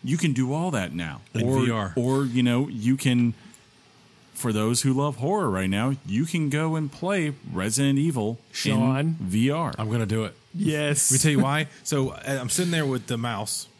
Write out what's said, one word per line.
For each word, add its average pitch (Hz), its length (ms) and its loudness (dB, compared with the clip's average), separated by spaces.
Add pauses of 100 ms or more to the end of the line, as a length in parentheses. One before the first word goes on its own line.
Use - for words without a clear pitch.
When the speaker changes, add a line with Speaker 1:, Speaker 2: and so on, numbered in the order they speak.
Speaker 1:
You 135 140 0
can 160 160 2
do 127 200 0
all 165 180 -2
that 101 220 -4
now. 80 280 -8 (120)
Speaker 2:
In 110 80 -2
Speaker 1:
Or, 127 240 2
Speaker 2:
V 120 60 2
R. 101 240 -4
Speaker 1:
or, 131 300 0
you 123 180 0
know, 123 260 2
you 120 280 0
can, 123 360 2 (1000)
for 117 200 -2
those 110 300 2
who 135 100 2
love 139 240 0
horror 160 320 0
right 95 200 0
now, 113 260 0 (100)
you 104 200 0
can 160 240 -2
go 156 260 0
and 156 160 -4
play 170 420 -2 (180)
Resident 113 460 2
Evil 120 400 0 (140)
Speaker 3:
Sean. 113 480 2
Speaker 1:
in 160 200 0
V 110 300 2
R. 147 280 -2
Speaker 2:
I'm 107 120 -4
gonna 117 160 0
do 110 200 0
it. - 100 -10 (180)
Speaker 3:
Yes. 151 580 0
Speaker 2:
Let 135 60 4
me 131 40 4
tell 156 100 6
you 139 120 4
why. 143 240 2 (160)
So, 135 280 0
uh, 135 280 -6
I'm 123 100 -6
sitting 180 220 0
there 160 140 2
with 127 220 -2
the 123 100 -2
mouse. 113 500 -4 (120)